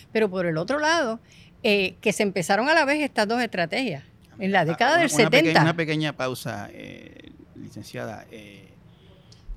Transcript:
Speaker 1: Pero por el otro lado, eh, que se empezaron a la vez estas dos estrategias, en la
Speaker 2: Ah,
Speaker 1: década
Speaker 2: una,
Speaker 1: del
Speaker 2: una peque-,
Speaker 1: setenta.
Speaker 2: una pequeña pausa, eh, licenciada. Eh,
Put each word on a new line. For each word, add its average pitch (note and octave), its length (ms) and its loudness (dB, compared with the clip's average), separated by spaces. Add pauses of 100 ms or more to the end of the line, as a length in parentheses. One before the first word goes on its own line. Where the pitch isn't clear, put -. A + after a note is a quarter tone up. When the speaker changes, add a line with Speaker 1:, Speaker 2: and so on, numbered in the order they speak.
(120)
Speaker 1:
Pero A3 160 2
por F#3 160 -2
el D#3+ 140 0
otro G#3 200 -2
lado, D4+ 420 0 (420)
eh, G3+ 380 2
que G#3 120 0
se A3 120 0
empezaron G3+ 440 0
a D#4 60 4
la D#4+ 100 4
vez C#4+ 160 0
estas A3+ 260 0
dos A#3 140 -2
estrategias, G3 640 -4 (340)
en G3 140 -2
la F#3+ 80 4
Speaker 2:
Ah, E3 40 2
Speaker 1:
década G3 300 2
Speaker 2:
una, E4+ 80 4
Speaker 1:
del D4+ 100 2
Speaker 2:
una D#3+ 180 4
peque-, B3 80 6
Speaker 1:
setenta. D#4 240 4
Speaker 2:
una E3 140 2
pequeña D#3 400 -2
pausa, A#2 560 -6
eh, G2 580 -18 (260)
licenciada. A2 760 -14
Eh, G#2 360 -20 (920)